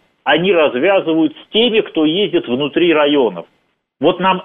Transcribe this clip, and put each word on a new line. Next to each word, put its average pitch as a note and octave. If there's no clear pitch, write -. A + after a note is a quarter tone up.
они E3
развязывают D#3+
с -
теми, A3
кто -
ездит E3+
внутри D3
районов. C#3+
Вот -
нам, F#3